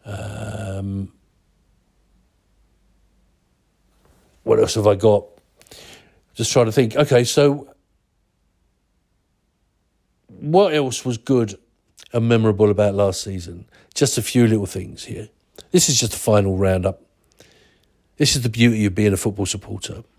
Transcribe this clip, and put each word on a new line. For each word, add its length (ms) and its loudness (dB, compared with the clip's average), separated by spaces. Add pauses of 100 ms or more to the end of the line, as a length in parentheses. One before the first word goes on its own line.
Um, 1080 -10 (3250)
what 160 2
else 160 2
have 140 2
I 80 4
got? 280 4 (1080)
Just 180 -4
trying 140 4
to 60 -2
think. 240 0
Okay, 260 4
so 500 0 (2500)
what 480 2
else 300 -2
was 120 -4
good 400 0 (560)
and 160 0
memorable 420 2
about 240 0
last 280 0
season? 460 -14 (260)
Just 240 0
a 40 -4
few 240 2
little 200 0
things 380 -12
here. 260 -14 (400)
This 180 2
is 100 0
just 140 -4
a 60 -10
final 400 2
roundup. 420 0 (1160)
This 180 2
is 60 -2
the 80 -2
beauty 340 2
of 100 0
being 200 2
a 20 -2
football 300 -4
supporter. 580 -12 (140)